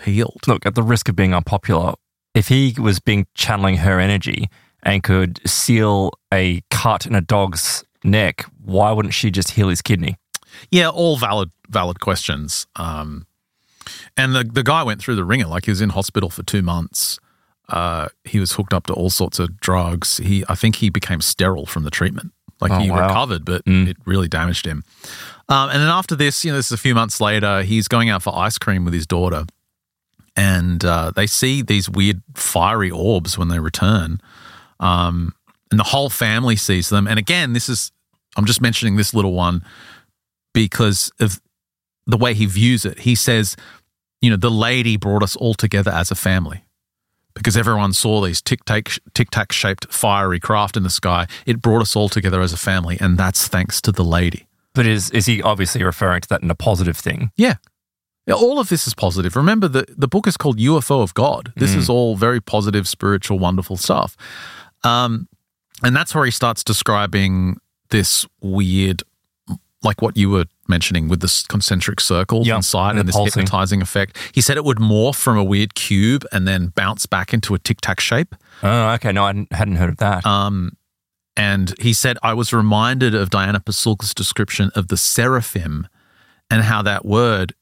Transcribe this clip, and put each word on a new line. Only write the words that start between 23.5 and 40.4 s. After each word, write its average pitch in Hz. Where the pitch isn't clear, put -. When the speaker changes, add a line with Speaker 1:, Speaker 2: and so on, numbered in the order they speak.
Speaker 2:
Mm. 92
Speaker 1:
it 90
really 92
damaged 82
him. 76
Um, 135
and 139
then 156
after 175
this, 143
you 160
know, 139
this 131
is -
a 113
few 127
months 113
later, 104
he's 107
going 117
out 95
for 98
ice 98
cream 92
with 87
his 80
daughter. 87
And, 90
uh, 82
they 104
see 131
these 101
weird 98
fiery 95
orbs 92
when 87
they 85
return. 85
Um, 87
and 107
the 104
whole 139
family 117
sees 92
them. 101
And 107
again, 143
this 120
is, -
I'm 104
just 110
mentioning 113
this 104
little 98
one 87